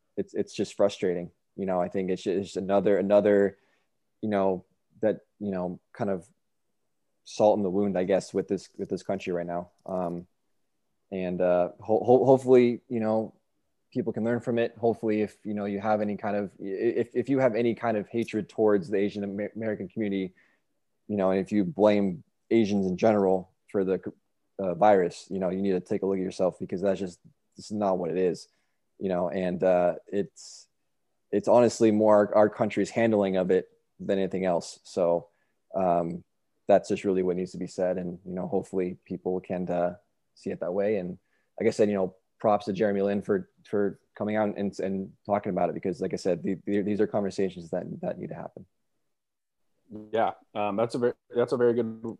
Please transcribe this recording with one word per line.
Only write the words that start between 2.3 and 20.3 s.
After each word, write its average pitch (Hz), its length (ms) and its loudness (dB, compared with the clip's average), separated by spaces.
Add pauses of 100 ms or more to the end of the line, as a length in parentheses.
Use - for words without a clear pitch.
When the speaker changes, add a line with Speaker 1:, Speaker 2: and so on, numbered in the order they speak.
Speaker 1:
another, 98 440 2
another, 101 580 4 (640)
you 110 80 -6
know, 95 340 0 (380)
that, 104 200 0 (180)
you 104 100 -6
know, 90 300 -4 (120)
kind 101 200 -4
of 90 120 -6 (1000)
salt 107 320 4
in 104 60 -2
the 95 80 0
wound, 98 260 0
I 90 60 0
guess, 92 280 0
with 95 160 -2
this, 95 300 -4
with 98 120 -8
this 92 120 -6
country 98 320 -6
right 87 140 -4
now. 87 220 -6 (180)
Um, 87 400 -6 (840)
and, 92 300 -4
uh, 90 280 2 (100)
ho-, 107 240 0
ho-, 123 220 6
hopefully, 123 640 6
you 120 100 -4
know, 110 340 -2 (580)
people 117 220 -4
can 110 100 -4
learn 120 160 0
from 117 200 -2
it. 117 200 -2
Hopefully, 107 420 0
if, 101 220 -4
you 104 120 -8
know, 104 100 -4
you 101 140 -4
have 107 220 0
any 104 140 -4
kind 101 200 -4
of, 101 240 -4
i-, 95 60 -12
if, 104 500 -2
if 123 140 -2
you 139 100 2
have 123 160 4
any 117 180 2
kind 113 240 -2
of 101 100 -4
hatred 110 420 -2
towards 104 380 4
the 101 100 -2
Asian 101 260 -2
Amer-, 101 320 -6
American 104 320 -6
community, 98 460 -4 (720)